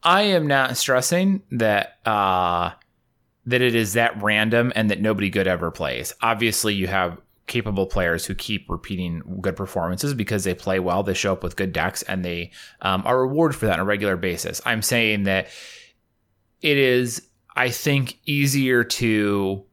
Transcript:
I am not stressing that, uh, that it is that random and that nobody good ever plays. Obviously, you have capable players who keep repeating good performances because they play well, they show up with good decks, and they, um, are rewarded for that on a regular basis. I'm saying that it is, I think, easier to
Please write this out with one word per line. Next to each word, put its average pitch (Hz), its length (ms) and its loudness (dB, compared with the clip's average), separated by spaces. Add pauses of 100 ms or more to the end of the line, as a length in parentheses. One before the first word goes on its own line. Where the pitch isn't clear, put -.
I 190 180 4
am 175 240 2
not 135 280 2
stressing 175 760 2
that, 107 540 0
uh, 90 680 2 (760)
that 123 160 2
it 123 120 4
is 110 200 2
that 117 280 2
random 110 540 2
and 110 160 2
that 87 80 -2
nobody 101 300 0
good 95 180 0
ever 85 240 0
plays. 65 500 -6
Obviously, 110 520 0
you 95 140 -2
have 90 340 -2 (260)
capable 104 380 -2
players 87 400 -2
who 95 100 -6
keep - 340 -6
repeating 87 520 -6 (180)
good 92 160 -4
performances 92 580 -4
because 107 300 -2
they 92 100 -2
play 95 280 -2
well, 90 220 0
they 95 100 -2
show 98 180 -2
up - 100 -4
with 87 140 -6
good 95 160 -2
decks, 80 300 -2
and 92 240 -4
they, 87 260 -6 (300)
um, 95 240 0
are 127 160 2
rewarded 143 360 0
for 110 100 -2
that 92 80 2
on 80 40 -2
a 92 60 0
regular 101 320 0
basis. 85 480 -4
I'm 113 160 -2
saying 107 420 0
that 95 240 0 (1120)
it 147 160 2
is, 127 480 2 (300)
I 127 140 2
think, 139 560 -2
easier 135 580 2
to 101 880 0